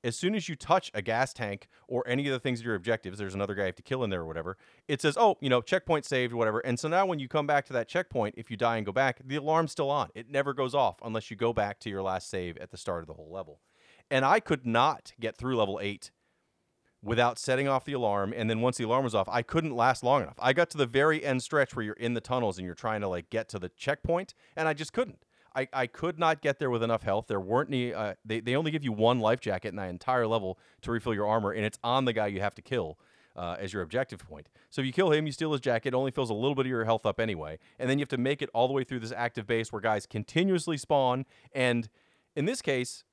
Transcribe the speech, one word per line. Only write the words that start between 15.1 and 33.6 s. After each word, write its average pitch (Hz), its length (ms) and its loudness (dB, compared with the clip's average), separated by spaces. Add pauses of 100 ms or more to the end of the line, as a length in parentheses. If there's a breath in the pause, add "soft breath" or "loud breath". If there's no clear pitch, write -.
get 110 180 -6
through 127 200 -2
level 101 260 2
eight 101 300 -8 (880)
without 117 340 2
setting 135 300 0
off 135 180 2
the 143 80 -8
alarm, 104 440 0
and 113 120 0
then 113 120 0
once 127 160 2
the 120 80 -2
alarm 123 180 2
was 110 140 0
off, 98 120 2
I 117 140 0
couldn't 160 320 -2
last 120 300 2
long 127 180 4
enough. 76 160 -10
I 127 140 2
got 170 180 2
to 156 80 -10
the 135 80 4
very 143 380 2
end 131 180 0
stretch 143 320 0
where 113 100 -4
you're 107 100 -4
in 117 200 -2
the 110 60 -2
tunnels 117 360 -2
and 92 80 -8
you're 90 100 -8
trying 110 260 -4
to, 101 80 -2
like, 87 220 -4
get 110 200 -4
to 104 80 -8
the 90 100 -6
checkpoint, - 680 -4 (220 soft breath)
and 160 120 0
I 156 60 0
just 147 180 -8
couldn't. - 320 -4 (300 soft breath)
I, 135 180 -2
I 131 140 0
could 160 320 -6
not 160 240 2
get 139 160 0
there 135 120 0
with 113 120 2
enough 113 200 2
health. 107 240 0
There 101 140 0
weren't 117 300 0
any, 123 240 -2
uh, 101 200 -4 (100)
they, 110 160 -2
they 120 140 -2
only 156 160 0
give 151 140 -4
you 120 80 0
one 113 260 6
life 113 220 4
jacket 101 280 -4
in 92 80 -8
that 95 120 -6
entire 117 380 0
level 104 320 -2 (240 soft breath)
to 120 100 -4
refill 113 220 -2
your 104 120 0
armor, 107 260 2
and 104 120 -2
it's 107 180 -4
on 131 220 2
the 120 80 2
guy 107 140 0
you 98 140 -4
have 101 160 -2
to 110 60 -20
kill, 82 360 -4 (360 soft breath)
uh, 85 240 -6
as 92 140 -8